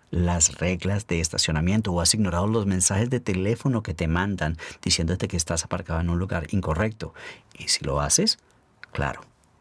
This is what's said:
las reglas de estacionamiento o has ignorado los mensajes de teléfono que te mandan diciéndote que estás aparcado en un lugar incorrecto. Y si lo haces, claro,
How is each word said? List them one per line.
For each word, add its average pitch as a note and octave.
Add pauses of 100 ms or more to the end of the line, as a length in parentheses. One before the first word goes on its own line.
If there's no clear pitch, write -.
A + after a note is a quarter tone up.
las F2
reglas F#2
de E2
estacionamiento F2
o F3
has -
ignorado F#2+
los A2
mensajes G2
de B2
teléfono G#2+
que F2+
te D#2+
mandan E2+ (240)
diciéndote F2
que F2+
estás E2+
aparcado E2+
en F2
un E2+
lugar F#2
incorrecto. F#2+ (440)
Y -
si -
lo C#2+
haces, E3 (520)
claro, C2+ (400)